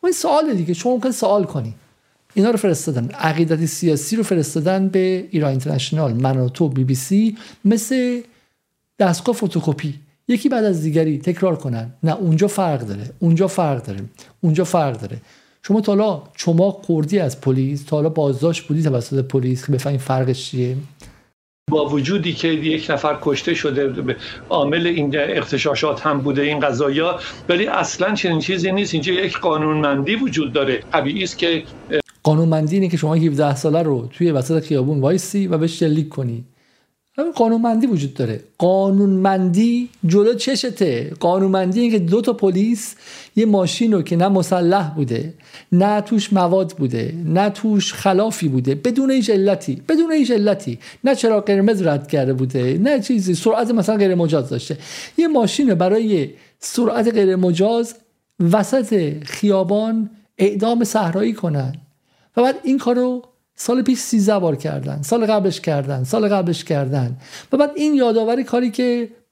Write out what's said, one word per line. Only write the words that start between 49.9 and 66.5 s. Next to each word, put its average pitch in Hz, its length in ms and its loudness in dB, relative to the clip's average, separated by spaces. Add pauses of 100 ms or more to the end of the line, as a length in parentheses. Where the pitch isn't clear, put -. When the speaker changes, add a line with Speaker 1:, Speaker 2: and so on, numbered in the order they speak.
Speaker 1:
هیچ 285 200 2
علتی، 202 480 0 (240)
نه 262 120 2
چراغ 220 300 2
قرمز 202 360 2
رد 143 260 0
کرده 135 260 0
بوده، 131 500 0
نه 277 160 2
چیزی، 196 360 0
سرعت 220 360 0
مثلاً 220 260 2
غیر 196 180 4
مجاز 156 340 0
داشته، 123 280 -6 (400)
یه 330 100 4
ماشین 269 420 2
رو 190 60 4
برای 185 540 2 (300)
سرعت 233 540 0
غیر 196 220 4
مجاز 190 600 2 (560)
وسط 202 600 2 (100)
خیابان 208 840 0 (280)
اعدام 208 460 2
صحرایی 208 500 0
کنن 147 420 -4 (640)
و 240 60 4
بعد 269 200 2
این 269 140 2
کارو 247 440 0 (380)
سال 247 220 0
پیش 247 180 2
سیزده 208 400 2
بار 165 160 0
کردن، 143 460 -6
سال 226 240 0
قبلش 196 360 0
کردن، 139 420 -2
سال 208 240 0
قبلش 185 360 0